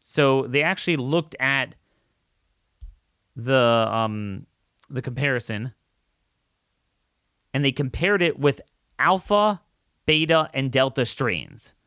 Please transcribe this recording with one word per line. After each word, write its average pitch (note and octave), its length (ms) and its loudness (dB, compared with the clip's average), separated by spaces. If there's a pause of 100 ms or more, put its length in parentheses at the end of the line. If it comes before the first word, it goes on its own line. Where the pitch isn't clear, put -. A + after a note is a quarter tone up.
So C3+ 480 2
they C#3 140 0
actually F3 340 -2
looked D3 420 -2
at C3+ 380 -2 (1600)
the, A#2 520 2
um, G#2+ 580 -4 (420)
the C3 120 -8
comparison, B2 720 -4 (1800)
and C#3+ 100 0
they C#3 80 2
compared F3 480 0
it E3+ 160 0
with C#3 240 2 (380)
alpha, F#3+ 640 2 (420)
beta, D#3 480 2
and C3+ 200 -2
delta C3 340 2
strains. E2+ 680 -6 (120)